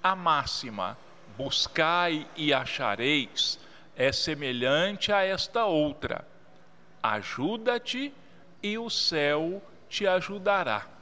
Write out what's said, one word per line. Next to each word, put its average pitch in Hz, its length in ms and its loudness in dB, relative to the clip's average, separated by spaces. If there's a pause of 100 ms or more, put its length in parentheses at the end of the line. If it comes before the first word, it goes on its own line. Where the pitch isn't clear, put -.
a 190 140 4
máxima 131 800 0 (400)
"buscai 160 1000 0
e 147 180 4
achareis" 127 1040 0 (380)
é 135 160 4
semelhante 147 960 0
a 202 140 4
esta 190 400 0
outra: 151 600 0 (760)
"Ajuda-te 226 1120 -2 (480)
e 208 160 -2
o 233 100 -6
céu 160 720 0 (280)
te - 180 -2
ajudará". 185 800 2 (160)